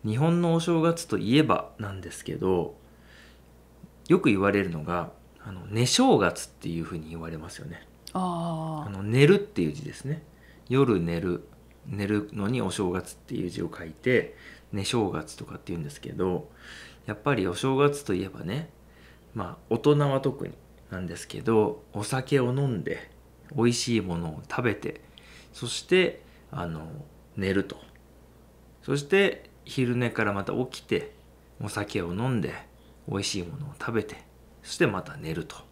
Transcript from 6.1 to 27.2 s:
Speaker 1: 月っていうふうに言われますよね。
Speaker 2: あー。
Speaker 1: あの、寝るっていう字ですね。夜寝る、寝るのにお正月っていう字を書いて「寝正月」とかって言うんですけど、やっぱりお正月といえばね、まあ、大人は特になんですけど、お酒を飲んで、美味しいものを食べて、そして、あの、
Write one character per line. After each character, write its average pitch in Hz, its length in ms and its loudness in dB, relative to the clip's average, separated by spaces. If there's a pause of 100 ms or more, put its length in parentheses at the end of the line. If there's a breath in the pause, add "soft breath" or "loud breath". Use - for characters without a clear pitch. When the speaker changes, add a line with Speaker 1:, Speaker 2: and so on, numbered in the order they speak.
Speaker 1:
月 90 260 2
っ - 40 -20
て - 200 -10
い 82 120 -4
う - 20 -4
ふ 80 100 -8
う 85 60 -6
に 78 100 -12
言 82 100 -10
わ 82 100 -10
れ 82 80 -10
ま 80 120 -12
す - 80 -16
よ - 80 -14
ね。 - 220 -14 (260)
Speaker 2:
あ 165 720 -4
ー。 - 20 -6
Speaker 1:
あ - 40 -6
の、 95 100 -8
寝 120 240 8
る 190 100 10
っ 202 40 2
て - 240 -2
い 78 60 2
う 73 40 -4
字 - 100 -10
で - 100 -10
す - 120 -14
ね。 156 180 -6 (460 loud breath)
夜 123 320 6
寝 85 180 0
る、 87 280 -4 (400)
寝 101 180 -4
る 104 280 0
の 101 140 -4
に 123 140 -2
お 95 80 -2
正 90 220 -2
月 90 220 -4
っ - 20 -16
て - 180 -14
い 92 140 -4
う - 20 -4
字 87 140 -6
を 82 120 -6
書 - 80 -12
い 82 60 -12
て - 460 2 (360 loud breath)
「寝 98 140 -4
正 110 240 2
月」 76 260 -6
と - 100 -12
か - 100 -14
っ - 20 -14
て - 100 -18
言 87 100 -6
う - 20 -6
ん 78 40 -6
で 73 60 -8
す - 100 -16
け - 120 -12
ど、 90 380 -2 (580 loud breath)
や 110 80 -6
っ - 20 -18
ぱ 143 160 0
り 95 140 2
お 90 80 -2
正 135 220 0
月 143 260 2
と 101 100 -2
い 92 80 0
え 95 80 -6
ば - 120 -14
ね、 131 280 -6 (640 loud breath)
ま 92 260 -8
あ、 - 120 -20
大 117 80 2
人 147 180 6 (140)
は 135 100 2
特 - 260 -2
に - 60 -12 (380)
な 92 80 -8
ん 90 80 -6
で 87 100 -8
す - 100 -14
け - 140 -10
ど、 110 420 2 (100)
お 104 100 -4
酒 131 360 2
を 123 140 2
飲 139 140 2
ん 107 160 -2
で、 - 260 -6 (460)
美 113 80 4
味 120 100 6
し 117 240 0
い 104 40 2
も 90 180 -4
の 85 100 -4
を 76 180 -10
食 - 140 -4
べ 110 140 2
て、 - 260 -10 (520 loud breath)
そ - 140 -8
し - 140 -6
て、 - 400 2 (280 loud breath)
あ - 160 -6
の、 80 220 -8 (480)